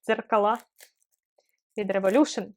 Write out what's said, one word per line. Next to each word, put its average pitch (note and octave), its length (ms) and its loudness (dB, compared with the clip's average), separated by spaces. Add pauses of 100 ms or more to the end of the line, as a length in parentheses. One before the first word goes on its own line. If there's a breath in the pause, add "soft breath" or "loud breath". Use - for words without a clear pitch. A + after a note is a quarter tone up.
дзеркала A3 520 0 (1200)
від G3 140 -4
Revolution G3+ 640 0